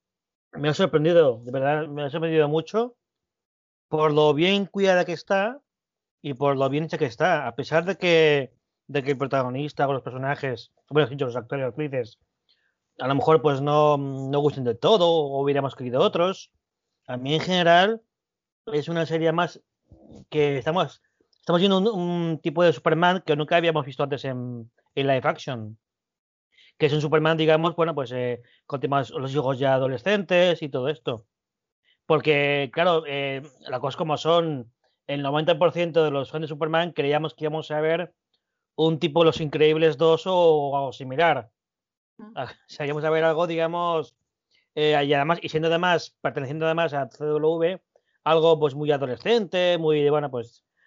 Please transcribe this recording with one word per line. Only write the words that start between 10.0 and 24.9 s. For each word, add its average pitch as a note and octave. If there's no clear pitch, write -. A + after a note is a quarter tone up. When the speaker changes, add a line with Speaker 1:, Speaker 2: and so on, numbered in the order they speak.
Speaker 1:
personajes, C3
bueno, C#3+
dicho, C#3
los A#2+
actores C3
o B2
actrices, C3
a B2+
lo C#3
mejor, D#3
pues, C#3
no, D3
no C#3
gusten C#3
del A#2
todo F3
o C#3+
hubiéramos C#3
querido B2+
otros. F#3
A B2
mí, C3+
en D3+
general, F3+
es D3
una E3
serie D#3+
más E3+
que D3
estamos, D#3
estamos F3
viendo G3
un, F#3+
un F3
tipo E3
de E3+
Superman F3
que D3
nunca D3+
habíamos E3
visto C#3+
antes C#3
en, B2